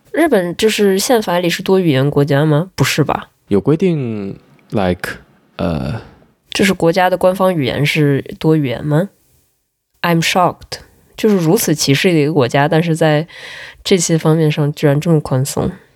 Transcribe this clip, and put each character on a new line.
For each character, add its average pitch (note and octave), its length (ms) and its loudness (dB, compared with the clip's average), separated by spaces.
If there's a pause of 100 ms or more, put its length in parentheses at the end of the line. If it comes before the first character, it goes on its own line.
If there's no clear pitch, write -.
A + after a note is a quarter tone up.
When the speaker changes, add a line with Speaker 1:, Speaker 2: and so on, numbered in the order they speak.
(120)
Speaker 1:
日 E4 160 2
本 F3+ 300 0
就 A3 100 2
是 G3+ 300 2
宪 A3 240 0
法 F3 160 -2
里 F3+ 100 0
是 E3+ 140 -4
多 F#3+ 180 2
语 F3 120 2
言 C3 180 2
国 C#3+ 160 0
家 C#3 180 0
吗？ D#3 300 0
不 - 100 0
是 C#3 200 0
吧？ - 260 -4 (200)
Speaker 2:
有 G2 120 2
规 D3+ 160 2
定， B2 580 -4 (360)
like， F#2 480 -4 (380)
呃， F2 440 -6 (480)
Speaker 1:
就 - 160 -2
是 F#3+ 80 2
国 E3 180 0
家 F3+ 160 2
的 F#3 80 0
官 F#3 180 2
方 F#3+ 220 0
语 C#3+ 100 0
言 B2 200 -2
是 C#3+ 400 0 (140)
多 D#3+ 160 2
语 D3+ 100 0
言 A#2+ 180 -6
吗？ D3+ 260 0 (920)
I'm E3+ 200 2
shocked， - 580 -2 (360)
就 A3+ 140 0
是 G#3 80 4
如 E3 180 2
此 - 200 0
歧 C#3+ 180 0
视 F3+ 180 2
的 E3 80 4
一 C#3+ 60 2
个 D#3 80 -2
国 C3+ 140 2
家， C#3+ 200 2
但 D#3+ 140 2
是 E3+ 140 0
在 D#3 320 0 (560)
这 - 120 2
些 E3+ 220 2
方 D#3 180 2
面 D#3 160 2
上 D3 220 -2
居 - 140 -2
然 C#3+ 120 2
这 E3+ 120 0
么 D#3 100 2
宽 C3 240 -2
松。 - 260 -4 (240)